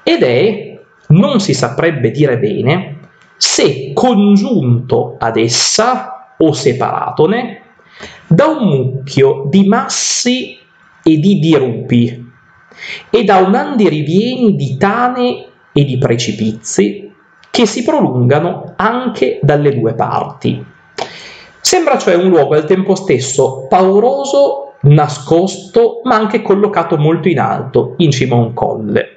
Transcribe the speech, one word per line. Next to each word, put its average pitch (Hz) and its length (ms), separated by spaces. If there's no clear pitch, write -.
Ed 320 220
è, 147 560
non 226 300
si 151 140
saprebbe 139 560
dire 147 300
bene, 107 580
se 143 560
congiunto 196 1300
ad 113 180
essa 214 720
o 160 160
separatone 139 1080
da 202 200
un 302 200
mucchio 135 800
di 196 200
massi 254 920
e 160 140
di 180 220
dirupi 123 920
e 233 140
da 196 140
un 185 160
andirivieni 220 1040
di 135 200
tane 247 680
e 143 140
di 127 140
precipizi - 1120
che 240 160
si 240 180
prolungano 156 920
anche 240 680
dalle 147 360
due 113 160
parti. - 720
Sembra 311 360
cioè 185 180
un 180 140
luogo 156 260
al 156 100
tempo 190 300
stesso - 760
pauroso, 262 1120
nascosto, 165 1200
ma 254 120
anche 214 260
collocato 196 560
molto 160 320
in 160 100
alto, 120 580
in 160 140
cima 123 240
a 120 40
un 117 140
colle. 110 640